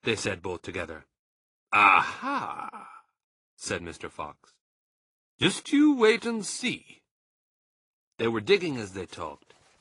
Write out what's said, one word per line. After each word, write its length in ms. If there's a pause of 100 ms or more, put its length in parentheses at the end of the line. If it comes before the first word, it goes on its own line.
they 140
said 260
both 200
together. 420 (680)
Aha! 1160 (680)
said 260
Mister 260
Fox. 460 (840)
Just 340
you 220
wait 300
and 200
see. 580 (1160)
They 100
were 120
digging 360
as 160
they 140
talked. 480 (260)